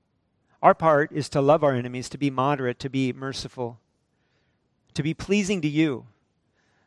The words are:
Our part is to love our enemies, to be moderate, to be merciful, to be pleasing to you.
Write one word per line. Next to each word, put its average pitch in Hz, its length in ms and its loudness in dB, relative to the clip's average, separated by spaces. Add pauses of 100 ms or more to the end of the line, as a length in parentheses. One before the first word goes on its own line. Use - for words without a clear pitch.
(600)
Our 175 120 8
part 156 380 2
is 147 180 -4
to 143 120 0
love 151 220 4
our 139 100 4
enemies, 123 360 -6
to - 80 -12
be 135 140 0
moderate, 131 480 -2
to 139 100 -8
be 131 240 0
merciful, 131 680 -10 (1160)
to 147 80 -4
be 156 100 -4
pleasing 196 480 -2
to 151 60 0
you. 147 400 -2 (800)